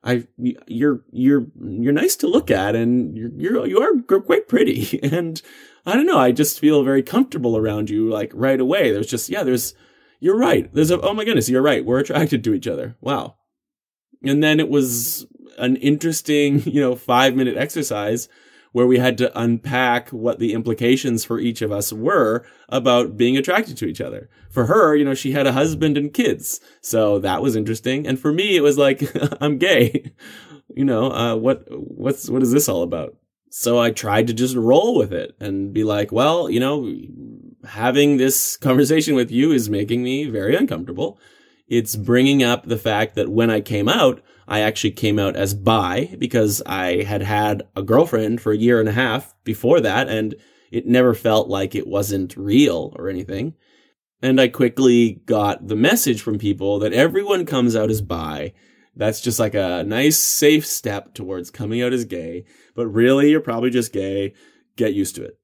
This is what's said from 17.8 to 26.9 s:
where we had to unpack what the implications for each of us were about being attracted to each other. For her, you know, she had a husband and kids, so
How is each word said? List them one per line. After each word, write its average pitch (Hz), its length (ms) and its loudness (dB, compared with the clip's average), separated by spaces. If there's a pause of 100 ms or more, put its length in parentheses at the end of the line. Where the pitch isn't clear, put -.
where 123 160 4
we 127 100 6
had 123 220 2
to 123 200 -2
unpack 120 680 -2
what 117 300 -4
the 117 140 -2
implications 117 680 0
for 113 160 -6
each 117 220 -4
of 104 100 -4
us 101 220 -6
were 120 500 0 (240)
about 120 480 0
being 120 220 2
attracted 180 400 -2
to 110 80 -8
each 80 160 -8
other. - 260 -12 (220)
For 120 160 0
her, 160 300 4
you 147 100 4
know, 139 80 -2
she 131 200 -4
had 139 120 0
a 131 80 2
husband 147 460 0
and 147 140 -4
kids, - 460 -2 (220)
so 107 380 2